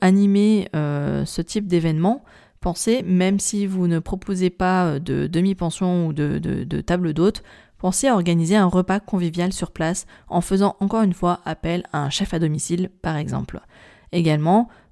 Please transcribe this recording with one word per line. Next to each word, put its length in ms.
animer, 720
euh, 520
ce 160
type 240
d'événement, 580
pensez, 420
même 360
si 280
vous 200
ne 120
proposez 500
pas, 380
euh, 120
de 280
demi-pension 800
ou 80
de, 240
de, 260
de 160
table 320
d'hôte, 300
pensez 320
à 60
organiser 420
un 80
repas 340
convivial 540
sur 200
place 340
en 120
faisant 400
encore 220
une 100
fois 320
appel 380
à 100
un 60
chef 240
à 60
domicile, 500
par 160
exemple. 420
Également, 580